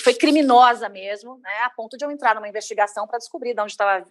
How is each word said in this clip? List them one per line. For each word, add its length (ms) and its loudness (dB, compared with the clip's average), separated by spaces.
foi 140 2
criminosa 720 4
mesmo, 500 -12
né, 260 -8
a 60 -4
ponto 260 -14
de 80 -8
eu 80 -6
entrar 240 0
numa 120 -12
investigação 600 -6
pra 100 -8
descobrir 360 -8
de 60 -4
onde 160 -8
tava, 340 0